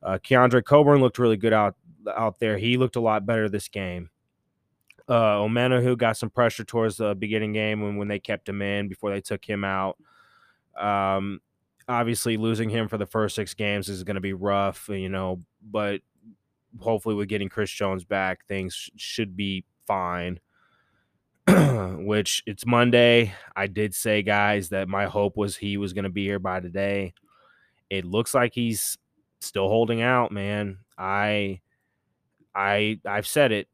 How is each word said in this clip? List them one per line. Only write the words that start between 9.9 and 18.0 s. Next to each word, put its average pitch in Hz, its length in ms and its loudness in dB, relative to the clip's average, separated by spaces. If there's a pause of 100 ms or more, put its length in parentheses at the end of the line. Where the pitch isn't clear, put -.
Um, 98 640 -2 (440)
obviously, 120 520 0
losing 110 320 0
him 110 180 -2
for 113 80 -6
the 104 80 -2
first 107 320 -2
six 104 160 -6
games 101 380 -4
is 92 120 -8
gonna 95 200 -6
be 98 100 -4
rough, 98 560 -2
you 95 220 -6
know, 92 320 -4 (200)
but 104 380 -4 (800)
hopefully 110 340 0
with 101 140 -2
getting 101 220 -4
Chris 104 200 -4
Jones 95 360 -4